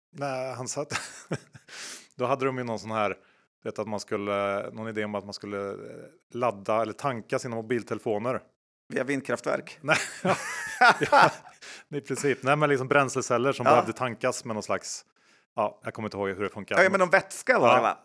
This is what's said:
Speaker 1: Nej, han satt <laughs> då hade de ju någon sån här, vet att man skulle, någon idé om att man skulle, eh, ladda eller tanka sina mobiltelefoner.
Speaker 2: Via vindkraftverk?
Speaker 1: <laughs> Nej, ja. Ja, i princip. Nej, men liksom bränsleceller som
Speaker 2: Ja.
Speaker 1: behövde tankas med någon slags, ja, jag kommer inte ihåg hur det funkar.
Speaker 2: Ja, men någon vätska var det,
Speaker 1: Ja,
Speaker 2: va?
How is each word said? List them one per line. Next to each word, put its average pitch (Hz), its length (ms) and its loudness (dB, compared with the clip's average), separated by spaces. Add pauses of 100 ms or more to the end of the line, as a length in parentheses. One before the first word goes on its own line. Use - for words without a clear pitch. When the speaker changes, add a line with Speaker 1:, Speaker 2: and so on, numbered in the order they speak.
(120)
Speaker 1:
Nej, 131 420 -6
han 123 140 -8
satt 143 240 -6 (600)
<laughs> - 640 -16
då 123 100 -2
hade 127 200 2
de 127 120 -2
ju 127 60 -4
någon 113 140 -4
sån 107 120 -10
här, 104 260 0 (480)
vet 110 140 -6
att 107 100 -6
man 104 120 -4
skulle, 101 720 -2
någon 113 180 -10
idé 107 160 -4
om 104 100 -6
att 101 100 -4
man 101 100 -12
skulle, 101 360 -6
eh, 98 60 -10 (560)
ladda 110 500 0
eller 107 100 -2
tanka 127 460 -4
sina 120 180 -6
mobiltelefoner. 113 840 -4 (480)
Speaker 2:
Via - 160 -2
vindkraftverk? 135 760 -4
Speaker 1:
<laughs> - 40 -20
Nej, 147 140 2 (260)
ja. 185 140 2 (720)
Ja, 214 200 8 (640)
i 143 40 -4
princip. 131 420 -2
Nej, 135 140 4
men 151 120 4
liksom 131 200 2
bränsleceller 131 640 2
som 127 140 0
Speaker 2:
Ja. 135 60 8
Speaker 1:
behövde 143 200 4
tankas 123 520 -2
med 117 120 -6
någon 104 60 -4
slags, - 420 -6 (520)
ja, 107 280 -2
jag 117 100 -8
kommer 110 120 -6
inte 98 100 -8
ihåg 98 120 -2
hur 95 140 -4
det 98 60 -2
funkar. 107 340 0
Speaker 2:
Ja, 190 80 6
men 190 100 0
någon 185 100 2
vätska - 480 2
var 135 100 6
det, 120 60 8
Speaker 1:
Ja, 123 80 6
Speaker 2:
va? 107 220 2